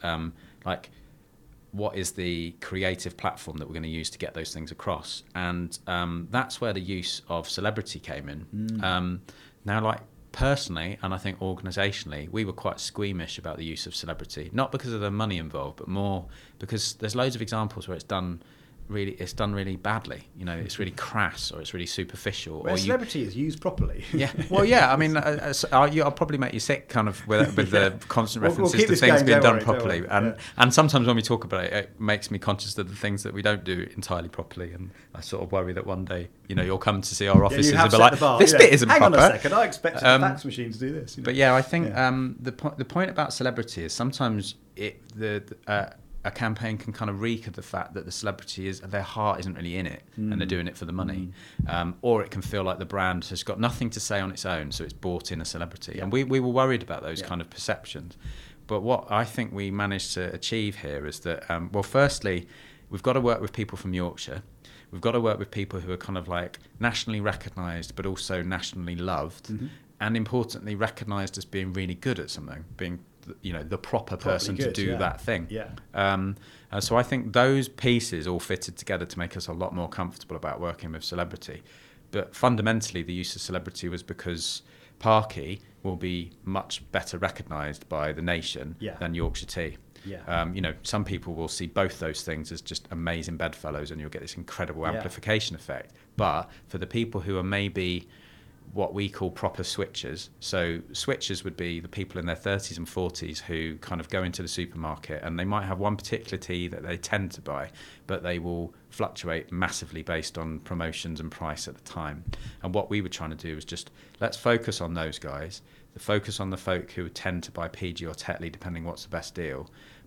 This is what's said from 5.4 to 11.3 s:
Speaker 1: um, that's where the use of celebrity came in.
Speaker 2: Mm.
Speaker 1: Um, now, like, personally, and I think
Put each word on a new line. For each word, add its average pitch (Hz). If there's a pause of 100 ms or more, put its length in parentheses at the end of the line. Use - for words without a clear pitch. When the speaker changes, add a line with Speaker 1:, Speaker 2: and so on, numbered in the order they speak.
Speaker 1:
um, 87
that's 123
where 110
the 95
use 90
of 85
celebrity 104
came -
in. 73 (100)
Speaker 2:
Mm. 110
Speaker 1:
Um, 90 (420)
now, 107
like, 110 (320)
personally, 101
and 95
I 92
think 92